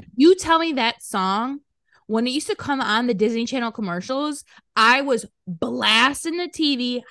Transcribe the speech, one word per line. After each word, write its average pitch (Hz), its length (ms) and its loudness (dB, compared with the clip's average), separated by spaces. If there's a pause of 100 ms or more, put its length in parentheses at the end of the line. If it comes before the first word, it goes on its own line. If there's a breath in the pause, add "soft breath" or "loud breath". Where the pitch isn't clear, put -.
(180)
you 339 180 8
tell 330 240 2
me 330 140 -2
that 240 280 -2
song, 214 580 -2 (480)
when 226 200 0
it 254 40 -2
used 294 160 -4
to 415 80 -4
come 269 260 -4
on 233 260 0
the 240 60 2
Disney 226 320 0
Channel 240 260 -4
commercials, 254 720 -6 (320 soft breath)
I 233 260 4
was 226 240 0 (200)
blasting 240 920 0
the 349 120 -4
T 294 260 0
V, 247 360 -4